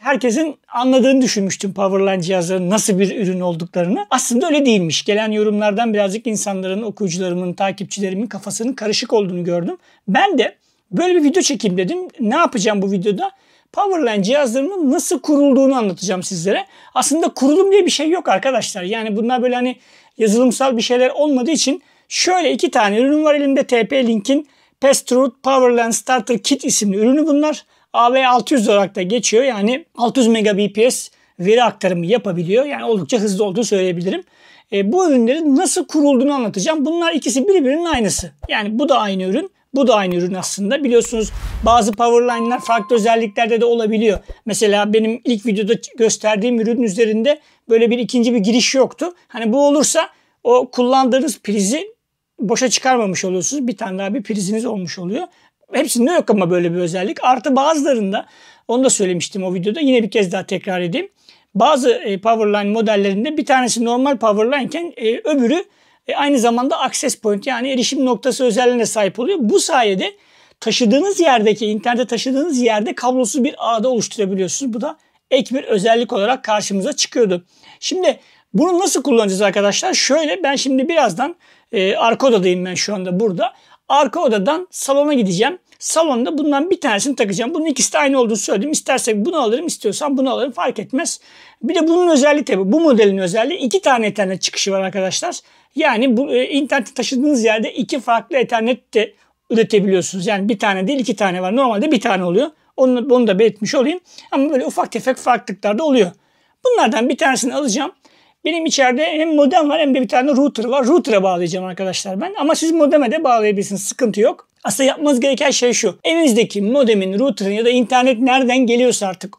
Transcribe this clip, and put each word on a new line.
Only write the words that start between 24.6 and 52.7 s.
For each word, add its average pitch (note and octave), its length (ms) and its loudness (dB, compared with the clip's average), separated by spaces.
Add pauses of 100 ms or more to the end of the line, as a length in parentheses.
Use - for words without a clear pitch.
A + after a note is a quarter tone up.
Pass C4+ 220 4
Through B3+ 400 2
Powerline B3 500 2
Starter B3+ 460 -2
Kit - 260 -2
isimli G#3 320 0
ürünü C4 300 2
bunlar. D4+ 380 0 (280)
A A#3+ 200 2
V C4 160 2
altı B3 260 2
yüz A3 140 2
olarak G3+ 260 2
da G3 80 -4
geçiyor. A3 420 0
Yani B3 400 -2 (120)
altı A#3+ 240 0
yüz A3+ 80 4
megabps G#3+ 800 0 (300)
veri A3 260 2
aktarımı F#3 420 -2
yapabiliyor. G3 580 0
Yani B3 200 -6
oldukça A3+ 340 -2
hızlı G3+ 260 0
olduğunu A#3+ 200 -2
söyleyebilirim. F#3 600 -2 (480)
E, G3+ 200 0
bu F4+ 180 2
ürünlerin C4 460 2
nasıl F4+ 300 0
kurulduğunu C#4+ 480 2
anlatacağım. B3 520 -2
Bunlar E4+ 260 -2
ikisi C4+ 360 -2
birbirinin E4 360 2
aynısı. A3 480 -2 (160)
Yani A3 300 -4
bu D4 100 0
da B3+ 100 2
aynı G3 240 -2
ürün. A#3+ 320 -4 (200)
Bu C4 120 2
da B3 80 4
aynı F#3 200 0
ürün F3+ 200 -2
aslında. G3+ 500 -4
Biliyorsunuz A3+ 460 0 (340)
bazı A3+ 280 4
power A#3+ 280 4
line'lar A#3+ 400 -2
farklı A#3 360 0
özelliklerde A3+ 640 0
de A#3 40 2
olabiliyor. A3 540 2 (280)
Mesela G#3 460 2
benim A3 320 0
ilk A#3+ 220 -2
videoda G#3+ 260 0 (260)
gösterdiğim A3 640 0
ürünün A3+ 220 0
üzerinde A3+ 580 0 (280)
böyle A3+ 220 4
bir A#3+ 80 2
ikinci A#3+ 360 0
bir B3 40 2
giriş G#3+ 360 2
yoktu. C#4 400 0 (140)
Hani A3 240 -4
bu C#4+ 140 4
olursa D4+ 420 2 (360)
o B3 260 2
kullandığınız B3+ 720 0
prizi A3 480 -2 (520)
boşa A#3 280 0
çıkarmamış A3+ 560 0